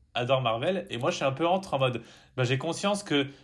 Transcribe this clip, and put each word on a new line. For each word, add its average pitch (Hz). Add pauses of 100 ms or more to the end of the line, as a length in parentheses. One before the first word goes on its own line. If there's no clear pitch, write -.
(140)
adorent 127
Marvel. 123
Et 113
moi, 139
je 180
suis 160
un 135
peu 160
entre, 190
en 139
mode, 123 (340)
bah, 127
j'ai 123
conscience 196
que 143 (180)